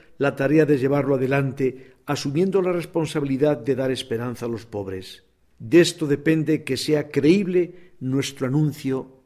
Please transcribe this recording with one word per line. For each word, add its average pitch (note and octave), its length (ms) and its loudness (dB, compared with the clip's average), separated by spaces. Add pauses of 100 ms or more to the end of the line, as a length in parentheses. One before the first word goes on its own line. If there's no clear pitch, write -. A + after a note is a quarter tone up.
(180)
la C#3 180 0
tarea D3 300 4
de C#3+ 120 4
llevarlo C3+ 380 2
adelante, C3 760 -2 (120)
asumiendo E3 560 0
la F3+ 100 0
responsabilidad D3 840 0
de B2+ 160 -2
dar C3 160 -2
esperanza A#2+ 560 -6
a - 20 -6
los A2+ 180 -8
pobres. F#2+ 580 -10 (340)
De A#2 220 6
esto D#3+ 260 2
depende D#3 580 0
que C3 120 -4
sea D3 340 -2
creíble F3 880 2
nuestro C3 460 -4
anuncio C3 800 -2